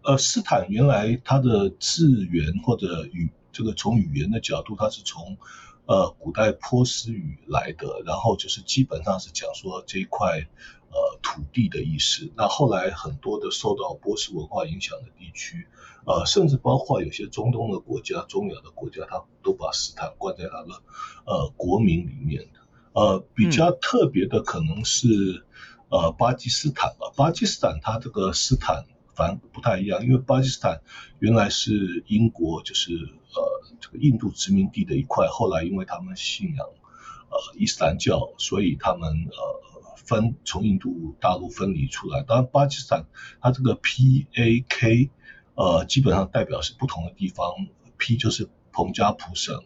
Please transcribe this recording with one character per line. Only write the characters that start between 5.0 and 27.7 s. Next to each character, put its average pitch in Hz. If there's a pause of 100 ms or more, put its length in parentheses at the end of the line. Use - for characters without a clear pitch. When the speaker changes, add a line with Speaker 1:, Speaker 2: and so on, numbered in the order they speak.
Speaker 1:
从， 190 (480)
呃， 92 (100)
古 -
代 107
波 127
斯 113
语 78 (120)
来 -
的， -
然 -
后 -
就 -
是 -
基 -
本 -
上 95
是 -
讲 -
说 92
这 95
一 95
块， 82
呃， -
土 - (100)
地 110
的 78
意 76
思。 -
那 101
后 131
来 92
很 76
多 -
的 -
受 -
到 -
波 -
斯 -
文 78
化 -
影 87
响 -
的 120
地 82
区， - (400)
呃， 87
甚 175
至 135
包 127
括 101
有 73
些 104
中 113
东 110
的 95
国 -
家、 -
中 190
亚 -
的 -
国 -
家， -
它 - (200)
都 98
把 -
斯 -
坦 -
冠 190
在 -
它 -
的， - (440)
呃， 73
国 92
名 87
里 69 (100)
面。 73 (460)
呃， 101 (120)
比 180
较 160
特 190
别 151
的 -
可 -
能 104
是， 98 (460)
Speaker 2:
嗯。 -
Speaker 1:
呃， -
巴 123
基 131
斯 147
坦 -
吧。 -
巴 -
基 -
斯 -
坦 82